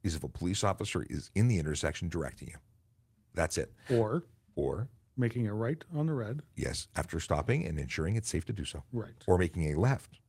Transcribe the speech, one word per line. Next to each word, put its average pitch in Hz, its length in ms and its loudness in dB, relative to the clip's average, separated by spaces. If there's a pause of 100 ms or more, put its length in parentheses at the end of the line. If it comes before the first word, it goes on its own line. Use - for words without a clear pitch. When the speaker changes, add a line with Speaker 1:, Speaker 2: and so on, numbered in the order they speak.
Speaker 1:
is 82 120 0
if 71 80 -6
a 71 60 -6
police 90 340 -2
officer 98 460 0
is 73 260 -6
in 110 120 6
the 113 120 4
intersection 78 500 -2
directing 69 400 -6
you. - 60 -16 (760)
That's 80 240 0
it. - 160 -4 (160)
Speaker 2:
Or 120 340 2 (320)
Speaker 1:
Or 69 320 -2 (300)
Speaker 2:
making 120 300 0
a 101 60 -2
right 120 300 -4 (120)
on 151 100 0
the 160 80 0
red. 127 280 -4 (140)
Speaker 1:
Yes, 67 400 -4
after 76 240 0
stopping 80 460 2
and 80 140 -2
ensuring 80 360 0
it's 110 140 -2
safe 80 160 0
to - 80 -4
do 87 120 -4
so. - 180 -10 (100)
Speaker 2:
Right. 107 180 -4 (160)
Speaker 1:
Or 92 100 8
making 82 360 2
a 78 60 0
left - 500 0